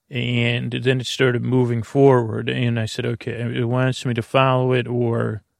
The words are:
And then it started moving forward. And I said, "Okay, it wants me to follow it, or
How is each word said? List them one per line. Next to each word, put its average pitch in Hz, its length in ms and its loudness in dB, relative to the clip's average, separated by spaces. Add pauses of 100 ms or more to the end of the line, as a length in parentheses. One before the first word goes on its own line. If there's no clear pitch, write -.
And 120 640 -2
then 127 300 0
it 120 60 -8
started 123 340 0
moving 120 400 0
forward. 120 680 4
And 123 320 0
I 110 60 -2
said, 117 200 -6
"Okay, 120 260 -6
it 117 340 -4
wants 127 400 0
me 123 80 -2
to 117 80 -2
follow 127 500 2
it, 123 160 0
or 117 560 -2 (160)